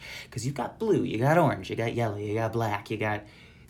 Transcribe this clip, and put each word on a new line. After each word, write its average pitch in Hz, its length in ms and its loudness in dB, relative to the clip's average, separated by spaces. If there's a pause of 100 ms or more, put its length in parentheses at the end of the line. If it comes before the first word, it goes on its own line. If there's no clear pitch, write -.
(320)
'Cause 107 140 -6
you've 139 100 -2
got - 240 -6
blue, 202 240 4
you - 160 -2
got 143 180 6
orange, 113 320 4
you 107 60 -4
got 113 180 -2
yellow, 107 240 0
you 104 160 -4
got 110 200 0
black, 110 360 -2
you 113 80 -2
got 107 260 -2 (460)